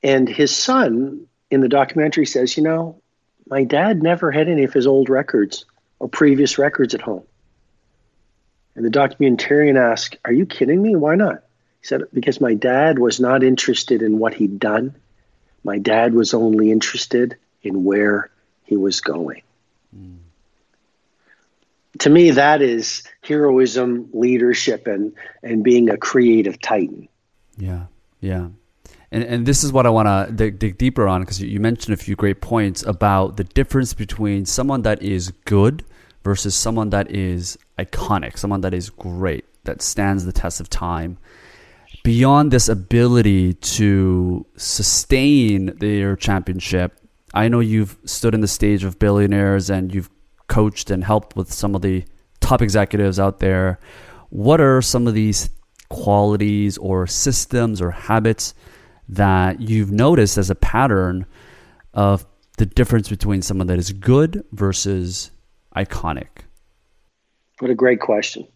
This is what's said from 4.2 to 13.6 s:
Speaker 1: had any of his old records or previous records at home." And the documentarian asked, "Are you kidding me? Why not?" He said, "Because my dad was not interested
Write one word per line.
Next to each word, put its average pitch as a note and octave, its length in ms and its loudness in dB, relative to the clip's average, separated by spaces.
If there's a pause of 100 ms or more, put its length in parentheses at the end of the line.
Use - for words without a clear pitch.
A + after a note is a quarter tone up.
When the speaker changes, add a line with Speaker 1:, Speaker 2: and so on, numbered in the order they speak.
Speaker 1:
had D#3 180 0
any D3+ 140 2
of B2+ 100 -2
his C3 140 2
old C3+ 220 4
records B2+ 540 0 (360)
or - 80 -8
previous C#3 500 2
records C#3 380 0
at G2+ 60 -8
home." G2+ 200 -10 (1500)
And A#2 100 -8
the A#2 60 0
documentarian C#3 880 2
asked, A#2 480 0
"Are A#2+ 80 0
you E3+ 140 2
kidding D3 340 0
me? G#3+ 140 2
Why D3+ 180 2
not?" G3 300 0 (380)
He - 40 -20
said, - 160 -4 (100)
"Because B2+ 300 -2
my A#2 140 2
dad C3 420 2
was A#2+ 220 0
not B2+ 240 2
interested B2 580 0